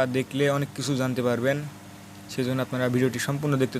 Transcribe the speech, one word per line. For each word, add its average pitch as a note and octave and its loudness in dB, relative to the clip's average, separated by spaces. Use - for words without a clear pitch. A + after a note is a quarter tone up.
দেখলে C3+ 0
অনেক C#3+ -2
কিছু C#3 -2
জানতে B2+ 0
পারবেন, B2 2
সেজন্য C3 0
আপনারা B2+ -2
ভিডিওটি B2+ 4
সম্পূর্ণ C#3+ 0
দেখতে B2+ 0